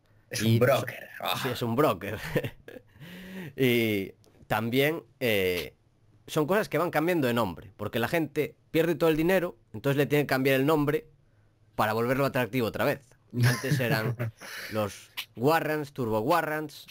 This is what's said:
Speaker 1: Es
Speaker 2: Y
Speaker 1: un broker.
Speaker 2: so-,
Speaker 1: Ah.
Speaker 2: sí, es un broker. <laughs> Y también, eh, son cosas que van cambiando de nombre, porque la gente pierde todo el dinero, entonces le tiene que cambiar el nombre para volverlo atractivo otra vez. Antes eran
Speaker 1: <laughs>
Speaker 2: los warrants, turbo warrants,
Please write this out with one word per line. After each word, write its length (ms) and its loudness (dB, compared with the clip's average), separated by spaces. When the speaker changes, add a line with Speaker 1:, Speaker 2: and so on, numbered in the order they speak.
Speaker 1:
Es 120 -4
Speaker 2:
Y 120 6
Speaker 1:
un 60 6
broker. 480 2
Speaker 2:
so-, 60 -8
Speaker 1:
Ah. 180 -2
Speaker 2:
sí, 60 -2
es 140 -6
un 140 -2
broker. 440 0
<laughs> 640 -6
Y 560 2
también, 560 0
eh, 540 0
son 200 0
cosas 220 0
que 100 -2
van 120 0
cambiando 360 2
de 80 2
nombre, 420 -2
porque 220 -6
la 100 0
gente 460 -2
pierde 240 2
todo 160 2
el 60 2
dinero, 400 2
entonces 240 0
le 100 2
tiene 180 2
que 40 -4
cambiar 320 2
el 60 2
nombre 400 2
para 180 2
volverlo 340 0
atractivo 400 0
otra 180 -2
vez. 160 0
Antes 360 2
eran 360 0
Speaker 1:
<laughs> 560 -10
Speaker 2:
los 380 -6
warrants, 560 0
turbo 280 -2
warrants, 720 -2